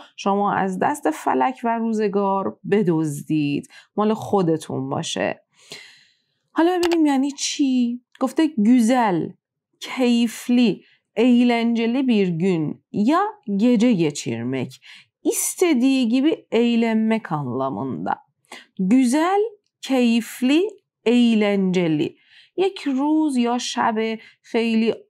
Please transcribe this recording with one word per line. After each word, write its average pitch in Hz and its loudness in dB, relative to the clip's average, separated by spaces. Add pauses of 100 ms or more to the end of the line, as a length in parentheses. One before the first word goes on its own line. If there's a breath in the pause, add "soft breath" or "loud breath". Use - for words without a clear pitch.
(160 loud breath)
شما 202 -2
از 185 -2
دست 294 -2
فلک 262 -2
و 233 -2
روزگار 202 -2 (120)
بدزدید، 156 0 (280 loud breath)
مال 214 2
خودتون 160 -2
باشه. 104 -6 (1080 loud breath)
حالا 349 2
ببینیم 339 2
یعنی 277 0
چی؟ 254 -2 (200)
گفته 302 0
güzel, 220 2 (480)
keyifli, 240 0 (340 loud breath)
eğlenceli 233 2
bir 208 2
gün 170 -2
ya 285 2 (340)
gece 240 4
geçirmek. 131 -4 (440 loud breath)
İstediği 269 0
gibi 262 0
eğlenmek 226 0
anlamında. 131 -6 (600 loud breath)
Güzel, 269 2 (420)
keyifli, 247 0 (460)
eğlenceli. 202 2 (400 soft breath)
یک 381 -2
روز 294 0
یا 240 0
شب 233 -2 (460 loud breath)
خیلی 226 0 (160)